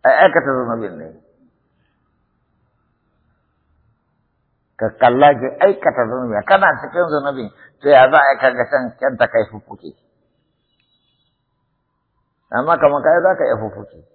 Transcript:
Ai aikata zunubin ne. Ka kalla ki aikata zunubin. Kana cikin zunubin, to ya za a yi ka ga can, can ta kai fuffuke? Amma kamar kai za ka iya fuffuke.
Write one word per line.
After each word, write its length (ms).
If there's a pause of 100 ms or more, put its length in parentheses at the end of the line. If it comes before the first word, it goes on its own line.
Ai 120
aikata 360
zunubin 440
ne. 120 (3750)
Ka 180
kalla 380
ki 140 (120)
aikata 460
zunubin. 400
Kana 220 (100)
cikin 300
zunubin, 400 (340)
to 60
ya 200
za 80
a 160
yi 60
ka 120
ga 140
can, 200 (120)
can 200
ta 100
kai 240
fuffuke? 420 (2500)
Amma 280
kamar 240
kai 160
za 160
ka 80
iya 160
fuffuke. 400 (140)